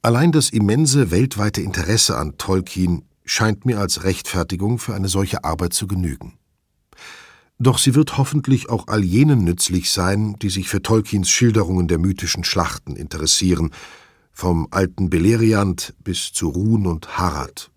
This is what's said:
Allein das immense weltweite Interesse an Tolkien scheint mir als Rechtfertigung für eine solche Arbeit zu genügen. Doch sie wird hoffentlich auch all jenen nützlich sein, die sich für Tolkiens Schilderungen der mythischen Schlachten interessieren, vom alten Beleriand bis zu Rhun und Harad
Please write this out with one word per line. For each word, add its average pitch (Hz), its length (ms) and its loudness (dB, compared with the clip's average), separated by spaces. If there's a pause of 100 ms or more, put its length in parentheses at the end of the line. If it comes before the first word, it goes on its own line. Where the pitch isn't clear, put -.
Allein 131 300 4
das 156 180 2
immense 127 600 2
weltweite 104 500 0
Interesse 95 560 -2
an 85 220 -6
Tolkien 92 640 -2 (220)
scheint 110 420 0
mir 117 120 0
als 98 240 -4
Rechtfertigung 95 760 -2
für 113 160 -8
eine 95 140 -2
solche 98 360 -2
Arbeit 85 280 -2
zu - 140 -4
genügen. 90 520 -6 (1200)
Doch 127 180 4
sie 127 180 2
wird 151 220 2
hoffentlich 135 540 0
auch 113 180 -4
all 107 160 0
jenen 117 400 4
nützlich 87 480 0
sein, 101 480 0
die 104 80 -2
sich 95 220 -4
für 98 100 -2
Tolkiens 107 480 0
Schilderungen 92 600 2
der 85 100 2
mythischen 90 440 -2
Schlachten - 540 -4
interessieren, 78 760 0 (600)
vom 85 380 0
alten 95 400 0
Beleriand 101 920 2
bis - 300 -6
zu 85 160 -4
Rhun 101 380 0
und 82 320 -4
Harad 76 580 -6